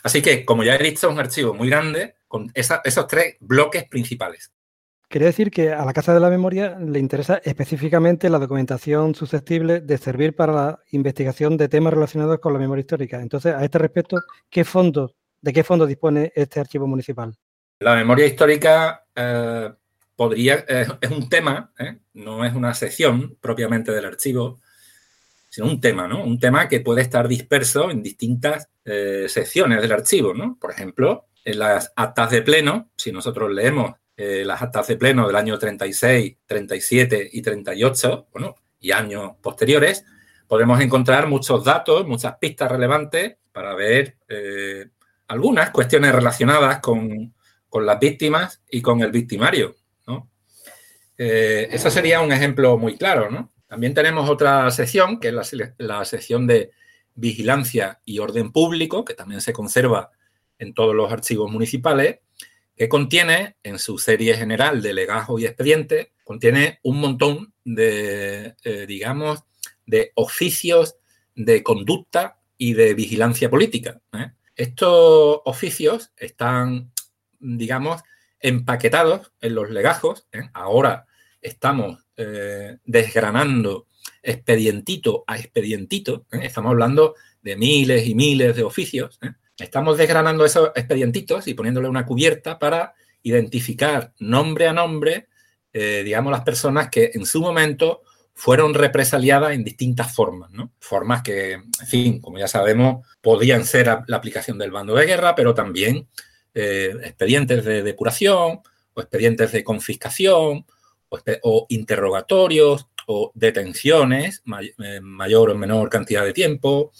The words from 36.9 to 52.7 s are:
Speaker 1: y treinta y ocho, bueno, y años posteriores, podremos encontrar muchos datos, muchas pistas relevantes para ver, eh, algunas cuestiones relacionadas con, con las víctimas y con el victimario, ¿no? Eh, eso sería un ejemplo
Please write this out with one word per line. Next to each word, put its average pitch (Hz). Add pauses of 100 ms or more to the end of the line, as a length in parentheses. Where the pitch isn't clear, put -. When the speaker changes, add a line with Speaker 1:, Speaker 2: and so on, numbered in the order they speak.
Speaker 1:
y 117
treinta 101
y 104
ocho, 131
bueno, 151 (240)
y 92
años 101 (100)
posteriores, - (420)
podremos 120
encontrar 131
muchos 135
datos, 165
muchas 135
pistas -
relevantes 147 (160)
para 98
ver, 120 (100)
eh, 98 (400)
algunas 165
cuestiones 139
relacionadas 131
con, 113 (340)
con 110
las 104
víctimas 156
y 120
con 117
el 107
victimario, 120 (300)
¿no? 123 (880)
Eh, 110
eso -
sería 165
un 151
ejemplo 131